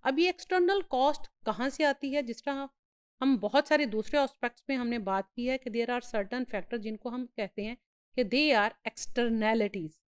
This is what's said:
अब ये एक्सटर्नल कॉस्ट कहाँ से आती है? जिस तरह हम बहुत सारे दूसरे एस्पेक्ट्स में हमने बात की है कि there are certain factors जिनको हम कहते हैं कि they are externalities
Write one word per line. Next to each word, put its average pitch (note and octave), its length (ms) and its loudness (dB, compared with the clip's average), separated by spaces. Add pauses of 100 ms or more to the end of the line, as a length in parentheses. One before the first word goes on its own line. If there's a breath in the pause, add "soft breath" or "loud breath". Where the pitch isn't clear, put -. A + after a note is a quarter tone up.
अब C#4 140 2
ये F4 100 4
एक्सटर्नल F#4 600 0
कॉस्ट C4+ 400 0 (160)
कहाँ A3 240 -2
से D#4 140 -2
आती C#4 280 0
है? D4 100 0
जिस A#3 220 -8
तरह C#4 240 -6 (520)
हम C4 180 4
बहुत G#3+ 300 4
सारे D4 180 4
दूसरे G#3+ 340 0
एस्पेक्ट्स - 500 -4
में C4+ 60 0
हमने A#3+ 220 -2
बात F#3+ 380 -2
की A#3+ 100 -4
है C4 120 0
कि B3 120 -8
there A#3 260 -2
are B3 80 -4
certain A3+ 460 -4
factors G#3+ 320 -4
जिनको A3 280 -8
हम B3 140 -6 (120)
कहते G3+ 280 -6
हैं A#3 120 -8 (400)
कि B3 80 2
they C4+ 240 2 (120)
are G#3+ 120 0 (180)
externalities G#3+ 1000 -2 (160)